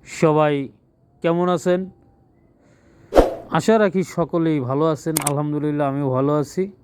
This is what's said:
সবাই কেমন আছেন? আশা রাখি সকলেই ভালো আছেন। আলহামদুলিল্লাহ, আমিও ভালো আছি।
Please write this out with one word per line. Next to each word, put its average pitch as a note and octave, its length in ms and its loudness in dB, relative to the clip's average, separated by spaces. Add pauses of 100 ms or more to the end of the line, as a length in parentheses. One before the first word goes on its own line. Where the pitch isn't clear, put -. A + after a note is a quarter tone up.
সবাই D3+ 640 2 (540)
কেমন E3+ 260 0
আছেন? F3+ 420 0 (1600)
আশা G#3+ 280 4
রাখি F#3+ 240 2
সকলেই D#3+ 580 -2
ভালো C3+ 240 0
আছেন। D#3+ 300 -2 (140)
আলহামদুলিল্লাহ, D3 600 -2
আমিও C#3 220 -2
ভালো C3+ 220 0
আছি। E3 400 -4 (120)